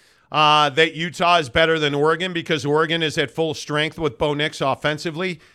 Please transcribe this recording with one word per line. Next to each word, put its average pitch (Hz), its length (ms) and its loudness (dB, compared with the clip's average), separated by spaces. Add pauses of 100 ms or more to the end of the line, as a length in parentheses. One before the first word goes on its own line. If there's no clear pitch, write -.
(320)
uh, 151 380 4
that 156 240 2
Utah 175 440 0
is 151 120 -2
better 160 300 2
than 147 160 0
Oregon, 160 360 0
because 165 320 -4
Oregon 156 380 0
is 156 160 -2
at 147 140 -2
full 160 240 -2
strength 151 420 -4
with 151 220 -4
Bo 147 160 0
Nix 151 260 -4
offensively. 151 800 -4 (160)